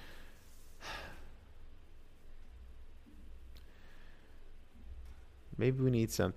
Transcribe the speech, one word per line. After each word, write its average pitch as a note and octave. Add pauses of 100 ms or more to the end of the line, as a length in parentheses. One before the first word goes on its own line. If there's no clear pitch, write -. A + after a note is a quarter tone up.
(840)
<sighs> - (4000)
Maybe C3
we C3
need A2+
some, F#2